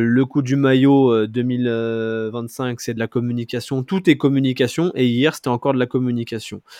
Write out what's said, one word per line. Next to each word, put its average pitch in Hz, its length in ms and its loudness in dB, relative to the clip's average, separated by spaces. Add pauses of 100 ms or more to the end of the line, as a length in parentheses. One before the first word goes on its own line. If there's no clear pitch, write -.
le 123 220 4
coup 139 160 -2
du 131 140 0
maillot, 135 560 4
euh, 110 160 2
deux 120 160 -4
mille 123 260 -2
vingt-cinq, 113 1120 -6
c'est 117 140 -6
de 110 40 -6
la 113 80 -2
communication. 120 760 -4
Tout 190 260 -2
est 143 80 4
communication 135 800 0
et 131 100 2
hier, 123 300 2
c'était - 140 -6
encore 127 240 0
de 127 60 0
la 123 60 0
communication. 123 800 -4 (160)